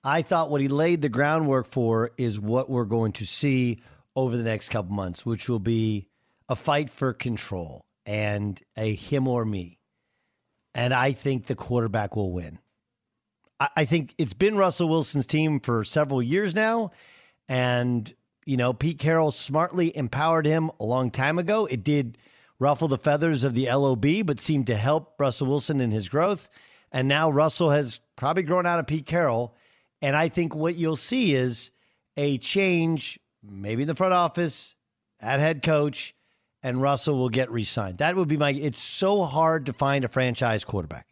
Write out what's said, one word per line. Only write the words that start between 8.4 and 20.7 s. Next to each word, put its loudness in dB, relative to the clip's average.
a -2
him -2
or 0
me. -6
And 0
I 2
think -4
the -4
quarterback -2
will -2
win. -8
I, 0
I 2
think 0
it's -2
been 2
Russell 2
Wilson's 0
team 0
for 0
several 0
years 0
now. 0
And, 0
you 0
know, 2
Pete -2
Carroll 2
smartly 0
empowered 0
him 2